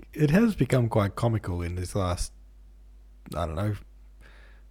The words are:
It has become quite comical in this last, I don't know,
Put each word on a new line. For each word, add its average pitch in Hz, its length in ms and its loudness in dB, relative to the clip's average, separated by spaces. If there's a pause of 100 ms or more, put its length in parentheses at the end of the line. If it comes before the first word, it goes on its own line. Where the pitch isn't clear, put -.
(140)
It 151 160 2
has 214 240 6
become 123 340 2
quite 101 280 0
comical 104 440 -2
in 87 140 -4
this 90 200 -6
last, 90 380 -2 (1040)
I 85 80 -2
don't 80 120 -6
know, 101 180 -2 (960)